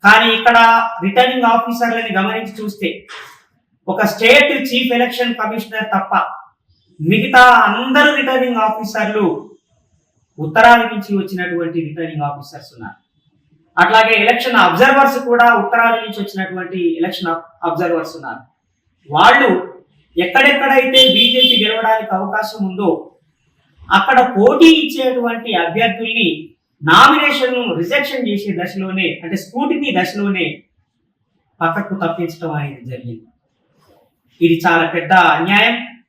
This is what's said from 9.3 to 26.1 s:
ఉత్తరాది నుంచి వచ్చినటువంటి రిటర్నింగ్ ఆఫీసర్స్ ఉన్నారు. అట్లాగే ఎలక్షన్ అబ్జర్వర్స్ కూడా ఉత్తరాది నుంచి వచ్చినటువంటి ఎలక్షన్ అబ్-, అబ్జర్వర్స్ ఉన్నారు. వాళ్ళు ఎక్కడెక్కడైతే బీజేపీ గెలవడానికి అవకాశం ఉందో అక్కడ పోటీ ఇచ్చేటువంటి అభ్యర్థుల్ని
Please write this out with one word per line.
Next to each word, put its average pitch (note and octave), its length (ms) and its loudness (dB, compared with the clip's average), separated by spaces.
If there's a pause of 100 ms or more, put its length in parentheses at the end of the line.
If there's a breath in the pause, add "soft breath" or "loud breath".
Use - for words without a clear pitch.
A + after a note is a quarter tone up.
ఉత్తరాది A#3 460 4
నుంచి G#3 260 -8 (100)
వచ్చినటువంటి F3 580 -6 (100)
రిటర్నింగ్ D3+ 420 -8
ఆఫీసర్స్ C#3 440 -18
ఉన్నారు. G#2 240 -18 (760)
అట్లాగే A3 380 4 (100)
ఎలక్షన్ A#3+ 420 0
అబ్జర్వర్స్ C4 520 2 (100)
కూడా A#3+ 180 4 (160)
ఉత్తరాది A#3 420 0
నుంచి G#3 180 -12
వచ్చినటువంటి F#3 580 -8 (180)
ఎలక్షన్ F3+ 340 -6
అబ్-, E3 140 -8 (220)
అబ్జర్వర్స్ E3+ 480 -4
ఉన్నారు. - 260 -14 (680)
వాళ్ళు G#3 400 4 (680)
ఎక్కడెక్కడైతే C4 840 2 (140)
బీజేపీ B3 400 2 (100)
గెలవడానికి A3 500 -2
అవకాశం G#3+ 440 -6 (100)
ఉందో F#3 220 -2 (1080)
అక్కడ B3 200 2 (180)
పోటీ C#4 320 6 (140)
ఇచ్చేటువంటి A#3+ 720 -4
అభ్యర్థుల్ని A3 720 -2 (540)